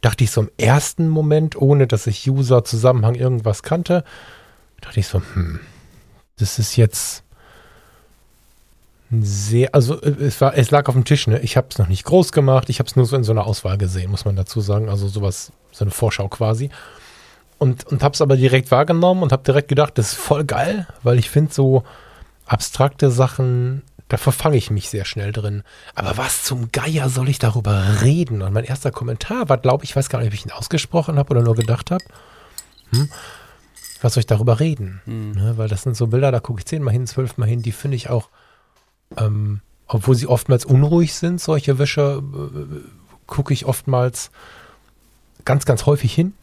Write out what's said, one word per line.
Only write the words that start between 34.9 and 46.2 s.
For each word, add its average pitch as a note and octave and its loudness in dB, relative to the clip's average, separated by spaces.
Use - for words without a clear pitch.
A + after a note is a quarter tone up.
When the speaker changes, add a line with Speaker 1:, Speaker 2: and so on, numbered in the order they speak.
Speaker 2:
Mhm. A2 -8
Speaker 1:
Ne, G#2 0
weil A2 -2
das G#2 -4
sind A#2+ -2
so A#2+ 0
Bilder, C3 2
da A#2 0
gucke A2 -8
ich - -14
zehnmal C#3 -2
hin, B2 -2
zwölfmal A#2+ -4
hin, A#2+ -2
die A2+ -4
finde C#3 -4
ich - -8
auch, A#2 -2
ähm, G#2 -2
obwohl A#2+ 2
sie A#2+ -2
oftmals B2 0
unruhig D3 4
sind, F3 -4
solche C#3+ 0
Wische, C#3+ 0
äh, C#3+ -12
gucke - -4
ich - -2
oftmals B2 -2
ganz, C3+ 0
ganz A#2+ 0
häufig C#3+ 2
hin. F3+ 0